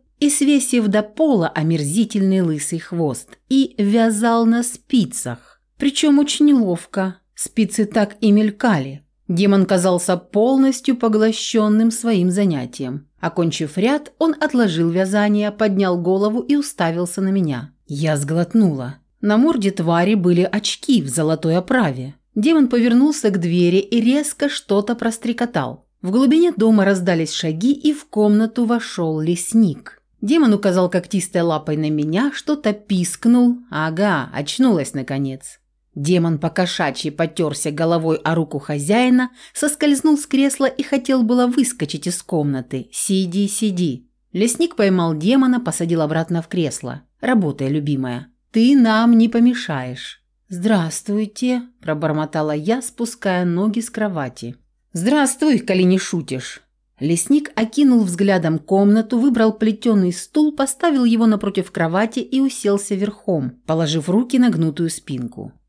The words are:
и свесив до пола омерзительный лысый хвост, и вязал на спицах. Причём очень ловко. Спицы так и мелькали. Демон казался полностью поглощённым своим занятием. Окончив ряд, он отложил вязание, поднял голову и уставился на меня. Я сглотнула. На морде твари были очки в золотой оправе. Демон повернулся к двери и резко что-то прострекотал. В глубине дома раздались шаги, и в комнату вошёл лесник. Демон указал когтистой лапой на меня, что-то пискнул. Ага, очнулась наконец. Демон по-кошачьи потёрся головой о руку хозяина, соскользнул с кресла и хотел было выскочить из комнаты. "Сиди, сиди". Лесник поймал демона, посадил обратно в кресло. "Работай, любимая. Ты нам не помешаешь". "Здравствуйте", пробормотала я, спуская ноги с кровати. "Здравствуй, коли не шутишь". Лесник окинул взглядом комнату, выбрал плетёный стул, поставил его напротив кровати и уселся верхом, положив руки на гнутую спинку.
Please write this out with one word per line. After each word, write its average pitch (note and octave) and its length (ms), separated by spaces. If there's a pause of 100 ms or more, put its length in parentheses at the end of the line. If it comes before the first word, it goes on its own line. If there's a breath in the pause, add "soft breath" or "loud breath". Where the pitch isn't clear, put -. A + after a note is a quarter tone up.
(180)
и D4 100
свесив C4+ 600
до G#3 140
пола G#3 460
омерзительный F3+ 920
лысый D#3+ 380
хвост, D#3+ 580 (100)
и C4+ 300
вязал A3+ 640
на A#3 180
спицах. - 1000 (160)
Причём C#4+ 400
очень D4 340
ловко. F#3+ 640 (180)
Спицы - 520
так G#3 340
и G#3+ 120
мелькали. G3+ 720 (260)
Демон G3 360
казался F3+ 540
полностью C4 760
поглощённым A3 960
своим A3 400
занятием. D3 760 (120)
Окончив E3 600
ряд, C#4+ 400
он D#4+ 200
отложил G3 520
вязание, G#3 600
поднял G3 460
голову F#3+ 440
и B3+ 160
уставился F3 640
на F#3+ 80
меня. D3+ 420 (140)
Я D3+ 320
сглотнула. D#3 800 (260)
На G#3 160
морде A#3+ 320
твари F3 460
были F3 260
очки - 580
в C#3 80
золотой D#3+ 480
оправе. D#3+ 580 (200)
Демон C#4 340
повернулся A#3+ 640
к F#3 100
двери F3 380
и A#3 240
резко C#4+ 480
что-то G#3 440
прострекотал. A#3 920 (160)
В F3+ 80
глубине C#4 420
дома A3 320
раздались F3+ 480
шаги, E3+ 400
и D4 220
в D4 100
комнату G#3+ 600
вошёл F3+ 520
лесник. F3 840 (180)
Демон B3+ 320
указал F#3 380
когтистой F3+ 500
лапой D#3 380
на D#3 100
меня, D#3 460
что-то C#4+ 400
пискнул. A#3+ 880 (100)
Ага, D#3+ 640
очнулась D#3+ 580
наконец. C3+ 680 (340)
Демон E3 440
по-кошачьи D#3+ 720
потёрся D#3+ 640
головой D#3+ 500
о D#3+ 120
руку D#3 240
хозяина, A#3+ 720 (220 loud breath)
соскользнул D4 640
с D4 100
кресла C#4 400
и C4 160
хотел C4+ 400
было B3 240
выскочить A#3+ 600
из F3 160
комнаты. C#3 680
"Сиди, F#3+ 560
сиди". F3+ 580 (260)
Лесник A#3+ 440
поймал F3+ 400
демона, B3+ 420
посадил E3+ 440
обратно D#3+ 400
в - 60
кресло. C3+ 540 (180)
"Работай, F3 480
любимая. C3+ 600 (240)
Ты A#3+ 240
нам A3+ 420
не A3+ 100
помешаешь". G3+ 960 (260)
"Здравствуйте", G#3 1120 (180)
пробормотала D3+ 720
я, F#3+ 300
спуская G3 640
ноги G3+ 360
с A3+ 100
кровати. D#3 640 (360)
"Здравствуй, C4+ 640
коли F#3 240
не F#3 160
шутишь". - 640 (380)
Лесник E3+ 560
окинул A#3 480
взглядом F3 540
комнату, G#3 600
выбрал A3+ 340
плетёный G#3+ 600
стул, D4+ 400
поставил C#4 520
его A3+ 220
напротив G3+ 460
кровати G3 480
и C4 200
уселся G#3 540
верхом, F#3 720
положив D#3+ 420
руки B3 300
на B3 120
гнутую E3 400
спинку. - 640 (160)